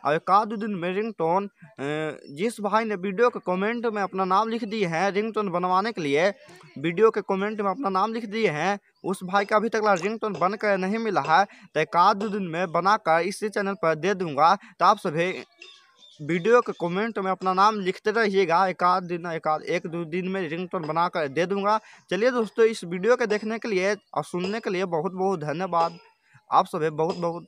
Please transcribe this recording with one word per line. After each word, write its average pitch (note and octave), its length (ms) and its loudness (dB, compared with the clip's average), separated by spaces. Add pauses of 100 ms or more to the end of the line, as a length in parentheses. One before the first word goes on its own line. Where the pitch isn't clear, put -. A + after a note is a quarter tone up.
और C#3+ 100 2
एक E3 160 -2
आध G#3 180 4
दो A3+ 80 -6
दिन G#3+ 140 -4
में F3+ 240 -4
रिंगटोन, G3 520 -2
अ, - 240 -20 (600)
जिस G3 300 -4
भाई G#3 240 0
ने G#3+ 100 -4
वीडियो G3 340 0
के A3+ 100 -4
कमेंट G#3 480 -2
में G#3 160 -2
अपना F#3+ 220 -2
नाम G3 240 2
लिख A#3 160 -4
दिए G#3 220 -2
हैं E3+ 240 0
रिंगटोन G#3 380 -2
बनवाने F3+ 440 0
के - 80 -8
लिए, D#3 340 2 (440)
वीडियो F3 320 4
के A3 100 -4
कमेंट G3+ 400 -4
में G3+ 100 0
अपना F#3+ 180 -4
नाम F#3+ 240 0
लिख A3+ 140 -6
दिए G#3 220 -2
हैं, E3+ 300 0 (260)
उस F#3+ 200 -4
भाई G3+ 200 0
का G#3+ 120 0
अभी G#3+ 120 2
तक A3 160 -2
रिंगटोन G#3 480 0
बनकर G3 460 0
नहीं F#3+ 200 -2
मिला G#3 220 0
है, D#3+ 240 4
तो - 360 -6
एक D#3 160 0
आध G3 200 6
दो G#3 120 -4
दिन G3+ 140 -4
में E3+ 300 -4
बनाकर E3+ 480 2
इसी G3+ 280 -4
चैनल G3+ 260 -2
पर D#3+ 200 2
दे E3+ 200 0
दूंगा। E3 400 4
तो G3+ 300 -4
आप G#3 140 6
सभी E3+ 460 -2 (800)
वीडियो F3+ 380 4
के A3 120 -6
कमेंट G3 460 -4
में F#3+ 120 -2
अपना F#3 240 0
नाम G#3 260 4
लिखते F#3 300 -2
रहिएगा, G3 580 2
एक F3+ 140 -4
आध F3+ 200 4
दिन, F3 240 -6
एक D#3+ 220 -4
आध, D#3 140 0
एक F3 240 -4
दो E3+ 180 -6
दिन F3 240 -4
में F#3+ 200 -4
रिंगटोन E3+ 380 -6
बनाकर E3 420 -2
दे D#3 180 0
दूंगा। G3+ 340 0 (300)
चलिए G#3 200 2
दोस्तों, A3+ 360 2
इस A3 180 -2
वीडियो F#3 320 0
के B3 100 -2
देखने G#3+ 320 -2
के A#3+ 100 -8
लिए G3 280 0 (180)
और D3+ 100 -2
सुनने F#3 360 -4
के A3 100 -6
लिए F#3 140 -2
बहुत F3 280 -4
बहुत F#3 280 -2
धन्यवाद। E3+ 580 -2 (540)
आप E3+ 140 6
सभी D#3+ 240 -2
बहुत D#3+ 260 -2
बहुत E3+ 320 -4